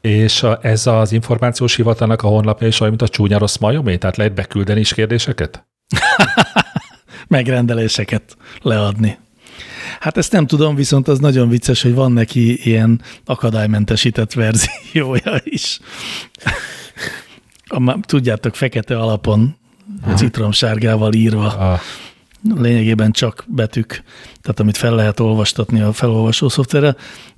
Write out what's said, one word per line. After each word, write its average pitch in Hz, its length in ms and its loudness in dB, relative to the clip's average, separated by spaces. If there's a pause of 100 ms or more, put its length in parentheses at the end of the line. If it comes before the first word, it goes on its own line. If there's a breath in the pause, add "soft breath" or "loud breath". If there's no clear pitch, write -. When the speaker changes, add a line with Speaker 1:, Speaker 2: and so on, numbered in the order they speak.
Speaker 1:
És 107 420 2
a, 113 200 2
ez 110 240 0
az 110 260 2
információs 117 640 0
hivatalnak 113 460 0
a 110 60 0
honlapja 107 380 2
is 110 140 0
olyan, 110 180 2
mint 113 120 2
a - 40 -16
csúnya 104 240 2
rossz 101 180 0
majomé? 113 400 0
Tehát 92 200 -2
lehet 104 180 0
beküldeni 98 460 -2
is 110 140 -2
kérdéseket? 113 720 -4 (800)
Speaker 2:
<laughs> - 800 -8
Megrendeléseket 117 1080 -2 (260 loud breath)
leadni. 107 560 0 (840 loud breath)
Hát - 160 -4
ezt - 160 -2
nem 165 140 4
tudom, 151 280 2
viszont 139 340 2
az 139 100 2
nagyon 131 300 4
vicces, 120 340 0
hogy 120 120 2
van 131 180 2
neki 117 560 2
ilyen 113 320 4 (240 loud breath)
akadálymentesített 110 1080 -2
verziója 127 1120 -2
is. - 360 -6 (1900 loud breath)
A, - 120 -6
má-, 127 280 -2
tudjátok, 120 480 0
fekete 123 440 -4
alapon, 110 580 0 (460)
Speaker 1:
Aha. 98 120 -2
Speaker 2:
citromsárgával 110 1000 0
írva. 110 340 2
Speaker 1:
A 95 340 0 (720 loud breath)
Speaker 2:
Lényegében 113 580 2
csak - 360 -4
betűk, - 540 -4 (380 loud breath)
tehát - 200 -6
amit 104 160 2
fel 117 180 0
lehet 107 260 0
olvastatni 110 600 0
a 107 120 2
felolvasó 113 560 0
szoftverrel. 139 480 2 (420 loud breath)